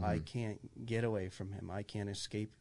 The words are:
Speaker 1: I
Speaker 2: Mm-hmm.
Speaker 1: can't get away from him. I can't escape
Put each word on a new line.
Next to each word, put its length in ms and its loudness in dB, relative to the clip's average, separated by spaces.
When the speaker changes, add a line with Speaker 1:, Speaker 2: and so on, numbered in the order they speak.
Speaker 1:
I 140 6
Speaker 2:
Mm-hmm. 80 0
Speaker 1:
can't 640 -4
get 180 4
away 240 2
from 240 -6
him. 180 -6
I 120 -2
can't 260 -2
escape 420 -2